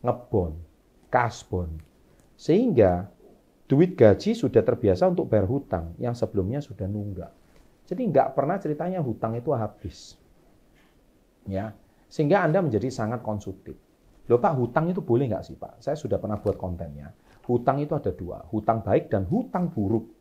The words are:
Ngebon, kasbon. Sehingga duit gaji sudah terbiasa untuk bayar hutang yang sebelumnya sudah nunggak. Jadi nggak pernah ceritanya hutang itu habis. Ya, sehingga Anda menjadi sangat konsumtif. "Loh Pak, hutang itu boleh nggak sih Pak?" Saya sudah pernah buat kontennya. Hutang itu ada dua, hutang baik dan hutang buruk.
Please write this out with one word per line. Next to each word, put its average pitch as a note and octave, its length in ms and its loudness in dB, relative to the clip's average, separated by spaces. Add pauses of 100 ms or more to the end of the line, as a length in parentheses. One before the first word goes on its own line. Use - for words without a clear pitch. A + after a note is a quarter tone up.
Ngebon, F#2 480 -2 (560)
kasbon. F2 720 -2 (560)
Sehingga A#2+ 720 4 (560)
duit E3 320 4
gaji C3 400 6
sudah A#2 240 4
terbiasa A2+ 480 2
untuk F3+ 160 -2
bayar G2+ 240 2
hutang E2+ 480 -4
yang A#2+ 160 -4
sebelumnya A2 480 -4
sudah G2 240 -10
nunggak. G2+ 480 -8 (560)
Jadi F#3 120 -4 (120)
nggak - 240 4
pernah D#3+ 240 0
ceritanya D#3+ 400 -4
hutang A2+ 320 -4
itu B2 200 -6
habis. - 600 -8 (1400)
Ya, G2+ 240 -6 (320)
sehingga E3+ 400 2
Anda F3 160 2
menjadi B2 320 0
sangat A#2 320 -4
konsumtif. G2 480 -8 (560)
"Loh - 80 6
Pak, G3 160 2
hutang C#3 360 0
itu F#3+ 120 -4
boleh C#3+ 280 2
nggak - 160 -4
sih - 120 -16
Pak?" - 240 -18
Saya D3+ 160 -4
sudah G2 200 -2
pernah G#2+ 200 -4
buat G2+ 200 -2
kontennya. D#2+ 560 -10 (320)
Hutang C3 320 2
itu D3 160 -2
ada - 160 -2
dua, - 400 -10
hutang A2 320 0
baik G2+ 240 2
dan G2 240 0
hutang F3+ 400 -2
buruk. G#2+ 400 -2 (100)